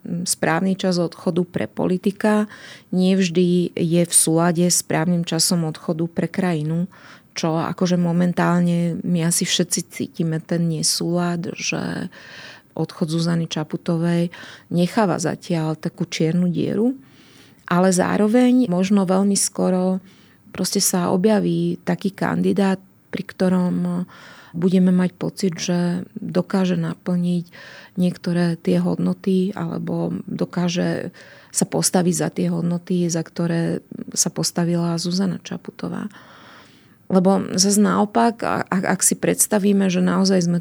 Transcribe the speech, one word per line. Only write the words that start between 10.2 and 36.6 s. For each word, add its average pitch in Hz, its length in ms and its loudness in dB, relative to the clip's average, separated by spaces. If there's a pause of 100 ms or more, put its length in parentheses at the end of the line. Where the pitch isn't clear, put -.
ten 170 240 -2
nesúlad, 170 880 -2
že 175 560 -6 (640)
odchod 160 320 -4
Zuzany 165 400 -2
Čaputovej 170 880 -2 (320)
necháva 175 560 0
zatiaľ 160 560 -2
takú - 320 -6
čiernu 175 400 0
dieru, 208 480 -2 (720)
ale 180 240 4
zároveň 214 720 4
možno 190 400 2
veľmi 190 320 2
skoro 185 640 0 (480)
proste 190 320 -2
sa 185 320 0
objaví 175 720 2
taký 180 240 -2
kandidát, 185 720 0 (320)
pri 185 160 -6
ktorom 180 720 0 (480)
budeme 180 400 4
mať 180 240 4
pocit, 170 400 -4
že 175 480 -2 (160)
dokáže 180 560 -2
naplniť 175 720 -2 (480)
niektoré 175 640 0
tie 180 240 0
hodnoty 185 720 0
alebo 170 720 -4
dokáže 175 880 -4 (400)
sa - 80 -2
postaviť 170 520 0
za 156 200 -2
tie 175 160 -2
hodnoty, 175 560 -2
za 165 160 -2
ktoré 170 640 -2 (240)
sa - 240 -2
postavila 170 640 -2
Zuzana 180 400 -2
Čaputová. - 720 -10 (920)